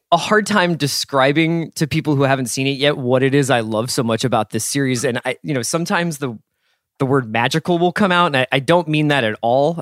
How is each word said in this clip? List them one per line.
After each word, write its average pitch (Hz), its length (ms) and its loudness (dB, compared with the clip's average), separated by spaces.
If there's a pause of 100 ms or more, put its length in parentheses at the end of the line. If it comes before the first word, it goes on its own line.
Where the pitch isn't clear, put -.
(120)
a 170 60 4
hard 208 280 0
time 180 300 2
describing 147 960 0
to 160 160 -4
people 151 280 -2
who 139 80 2
haven't 131 240 0
seen 135 200 -4
it 139 40 0
yet 143 260 0
what 127 260 2
it 135 100 2
is 139 160 2
I 123 120 2
love 110 300 -2
so 135 120 -2
much 113 220 -2
about 113 240 0
this - 160 -6
series. 131 400 -2
And 123 180 -2
I, 127 180 -6
you 147 120 -6
know, 127 80 -2
sometimes 170 580 -4
the, 123 180 -6 (600)
the 139 60 0
word 127 260 0
magical 143 480 0
will 175 120 2
come 202 200 0
out, 175 160 4
and 143 100 0
I, 127 140 2
I 135 80 2
don't 170 280 2
mean 151 200 0
that 143 160 2
at 107 180 -2
all. 143 400 0